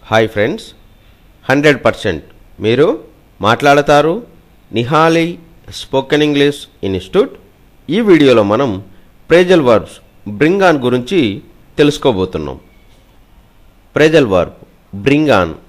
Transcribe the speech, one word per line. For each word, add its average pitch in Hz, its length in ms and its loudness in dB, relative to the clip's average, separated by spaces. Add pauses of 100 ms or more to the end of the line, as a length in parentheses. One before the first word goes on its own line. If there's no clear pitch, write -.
హాయ్ 110 240 2
ఫ్రెండ్స్, 117 320 -4 (840)
హండ్రెడ్ 143 360 2
పర్సెంట్ 98 400 -4 (400)
మీరు 123 220 2 (580)
మాట్లాడతారు. 147 680 2 (640)
నిహాలి 160 480 0 (540)
స్పోకెన్ 147 480 -2
ఇంగ్లీష్ 143 340 0 (260)
ఇన్‌స్టిట్యూట్. 98 460 -2 (640)
ఈ 220 40 0 (100)
వీడియోలో 135 340 4 (100)
మనం 123 180 -2 (580)
ఫ్రేజల్ 180 400 2
వర్బ్స్ 104 280 0 (420)
bring 170 180 2 (100)
on 160 80 4 (100)
గురించి 123 340 -2 (600)
తెలుసుకోబోతున్నాం. 95 760 -2 (1400)
ఫ్రేజల్ 151 380 2
వర్బ్ 85 240 -2 (480)
bring 143 200 2 (140)
on. 85 100 -2 (200)